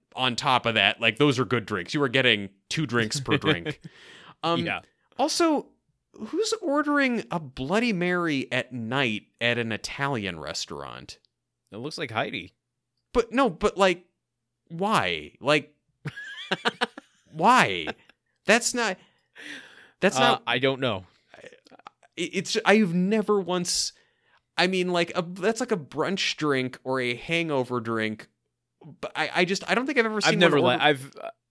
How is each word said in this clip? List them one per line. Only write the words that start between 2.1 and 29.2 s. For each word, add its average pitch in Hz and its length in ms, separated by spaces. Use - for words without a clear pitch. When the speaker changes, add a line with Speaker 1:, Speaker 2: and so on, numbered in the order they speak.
Speaker 1:
getting 113 400
two 156 160
drinks 120 340
per 139 200
drink. 151 460
Speaker 2:
<laughs> 165 60
Speaker 1:
Um, 165 220
Speaker 2:
Yeah. 95 160
Speaker 1:
also, 320 480
who's 381 480
ordering 285 680
a 170 80
Bloody 165 540
Mary 175 580
at 123 220
night 117 520
at 120 200
an 113 120
Italian 104 680
restaurant? 69 800
Speaker 2:
It 98 60
looks 120 220
like 147 120
Heidi. 110 440
Speaker 1:
But 226 200
no, 254 180
but, 190 260
like, 180 300
why? 117 640
Like, 147 320
<laughs> - 1300
why? 156 560
That's 226 260
not, 226 240
that's 196 160
Speaker 2:
Uh, 131 40
Speaker 1:
not 131 260
Speaker 2:
I 120 120
don't 135 220
know. 104 240
Speaker 1:
It, - 160
it's, 185 320
I've 196 300
never 208 440
once, 180 540
I 175 120
mean, 185 220
like, 170 240
a, 180 60
that's 185 400
like 254 120
a 208 40
brunch 156 600
drink 131 440
or 131 160
a 123 160
hangover 135 680
drink. 110 480
But - 120
I, 151 200